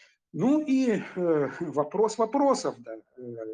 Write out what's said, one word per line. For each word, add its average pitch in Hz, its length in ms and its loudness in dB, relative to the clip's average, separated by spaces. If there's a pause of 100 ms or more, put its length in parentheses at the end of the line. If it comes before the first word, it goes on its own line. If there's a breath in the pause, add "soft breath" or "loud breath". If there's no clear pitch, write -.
(320 soft breath)
Ну 254 340 2
и, 262 340 2 (160 loud breath)
э, 160 320 2 (120)
вопрос 170 580 0
вопросов, 233 600 2
да. 113 160 -12
Э, - 260 -20 (320)